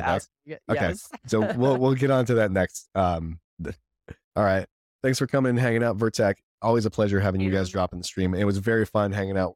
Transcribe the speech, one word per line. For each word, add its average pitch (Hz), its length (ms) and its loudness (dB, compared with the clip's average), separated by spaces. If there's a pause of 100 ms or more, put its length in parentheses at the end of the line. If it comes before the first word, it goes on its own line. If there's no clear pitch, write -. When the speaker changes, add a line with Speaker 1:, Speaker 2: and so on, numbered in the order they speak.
Speaker 1:
next? - 240 -4 (180)
Speaker 2:
asking 151 60 -12
it. - 160 -16
Speaker 1:
Okay. - 200 0
Speaker 2:
Yes. - 280 -10
<laughs> - 100 -20
Speaker 1:
So 110 280 0
we'll, 131 220 2
we'll 131 180 2
get 135 160 0
on 127 140 2
to 120 100 2
that 107 160 2
next. 95 440 -2
Um, 82 440 -2 (240)
th-, - 120 -10 (600)
all 107 80 0
right. 95 220 0 (380)
Thanks 131 160 0
for 135 80 0
coming 131 240 2
and 120 80 2
hanging 117 240 2
out, 113 140 0
Vertec. 110 380 2 (260)
Always 113 240 2
a 110 40 0
pleasure 101 300 0
having 95 220 0
you 95 100 0
guys 95 80 2
Speaker 2:
Thank 92 100 -2
you. - 40 -14
Speaker 1:
drop 92 200 -2
in 90 60 -8
the 87 60 -12
stream. 92 280 -2
It 92 120 0
was 101 120 0
very 110 280 2
fun 101 260 0
hanging 98 260 -2
out, 90 180 -2